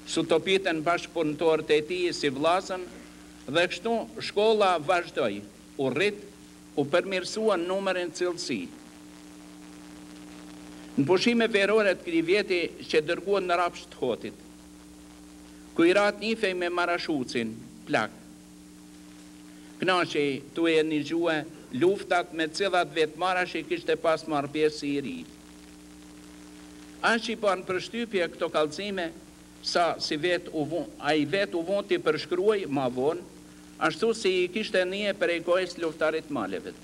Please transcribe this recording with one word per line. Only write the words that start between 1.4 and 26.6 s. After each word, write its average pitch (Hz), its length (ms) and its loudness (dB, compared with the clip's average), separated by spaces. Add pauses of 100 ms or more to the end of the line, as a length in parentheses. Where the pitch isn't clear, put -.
të 151 140 6 (100)
tij 180 240 0
si 147 220 0
vllazën 180 500 0 (640)
dhe 160 240 4
kështu 226 220 -2 (340)
shkolla 208 460 4 (100)
vazhdoi, 151 560 0 (400)
u 135 80 2
rrit, 175 320 0 (560)
u 147 80 2
përmirësuan 180 800 2
numrin 185 480 -2
cilësi. 165 500 -4 (2250)
Në 139 100 2
pushime 226 400 4
verore 202 480 4
të - 80 -14
këtij 165 240 2
vjeti 190 340 2 (300)
që 156 160 4
dërguan 180 400 0
në 175 140 2
Rapsh 175 260 -2
të - 140 -8
Hotit, 113 420 -2 (1300)
ku 170 160 6
i 180 80 6
rat 202 240 4
njifej 214 340 0
me 180 160 -2
marashucin, 160 840 -2 (320)
plak. 120 240 2 (1700)
Knaqej 160 640 2 (100)
tu 165 160 2
e 160 160 6
një 156 240 0
gjue 165 320 2 (340)
luftat 175 600 2
me 160 140 0
cilat 180 460 0
vetë 156 260 0
marashi 180 460 0
kishte 160 320 0
pas 160 320 2
marrë 143 240 0
pjesë 151 240 2
si 143 160 -4
i 143 80 0
ri. 101 140 -6 (1900)